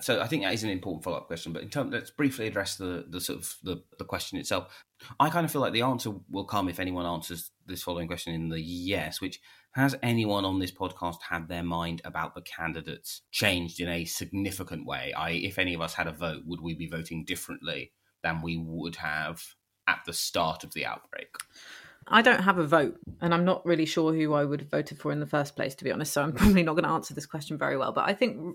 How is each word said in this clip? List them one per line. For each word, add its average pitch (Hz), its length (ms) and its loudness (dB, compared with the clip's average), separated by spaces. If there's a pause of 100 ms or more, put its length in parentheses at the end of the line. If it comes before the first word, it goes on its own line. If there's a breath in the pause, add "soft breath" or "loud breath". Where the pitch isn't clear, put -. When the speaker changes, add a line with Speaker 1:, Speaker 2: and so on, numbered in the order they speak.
Speaker 1:
So 120 200 2
I - 60 0
think 104 160 0
that 95 100 0
is 110 120 0
an 107 60 0
important 92 320 -4
follow-up 82 260 -4
question, 82 240 -6
but 78 100 -6
in 104 80 -12
terms, 139 240 -2
let's 113 160 -6
briefly 131 360 0
address 101 300 0
the, 90 320 -4
the 82 120 -8
sort - 180 -4
of - 240 -8
the, 87 200 -6 (160)
the - 60 -10
question - 340 -6
itself. - 460 -4 (340 loud breath)
I 147 120 6
kind 170 160 4
of - 40 -4
feel 143 120 0
like 92 100 2
the 113 100 4
answer 120 300 0 (180)
will 95 140 -2
come 98 240 2
if 85 100 -4
anyone 90 280 -2
answers 85 440 -6 (160)
this 90 160 -8
following 87 240 -2
question 85 280 -6
in 82 160 -2
the 82 100 -2
yes, 87 600 -2
which, - 200 -6 (320 soft breath)
has 131 300 4
anyone 107 420 4
on 95 140 2
this 92 140 -2
podcast 87 440 -4 (140)
had 82 180 -4
their 85 160 -4
mind 85 400 -2
about 82 300 -6
the 85 80 -14
candidates - 800 -8 (100)
changed 87 480 2
in 87 80 -2
a 85 160 -2
significant 95 840 -4
way? 69 300 -4
I, 82 140 -2
if 85 280 -2
any 90 160 0
of 82 60 -4
us 82 140 -4
had 87 120 -2
a 80 60 -4
vote, 78 320 -4
would 82 160 -8
we 82 140 -6
be 82 120 -6
voting 82 380 -6
differently 78 680 -8 (300)
than 82 200 -2
we 82 160 -2
would 82 380 -6
have 78 460 -4 (440)
at 92 200 2
the 85 60 -4
start - 520 0
of - 100 -14
the 76 100 -4
outbreak? - 500 -8 (720 loud breath)
Speaker 2:
I 214 140 8
don't 233 220 8
have 185 160 6
a 160 80 4
vote, 147 320 6 (240)
and 170 100 4
I'm 175 140 6
not - 180 4
really 160 220 4
sure 160 260 4
who 156 220 4
I 147 100 4
would 147 160 0
have 147 100 -12
voted 147 280 -2
for 151 120 -2
in 147 100 0
the 147 60 -2
first 147 300 0
place, - 200 -2
to - 80 -10
be 131 60 0
honest, 147 220 -2
so 143 100 2
I'm 151 100 0
<laughs> - 20 -6
probably 190 280 8
not 160 140 2
gonna 160 160 4
answer - 220 -2
this 147 100 -6
question 151 320 -6
very 139 220 0
well. - 140 0
But - 140 2
I 196 60 4
think 208 260 2
R-, 170 160 -6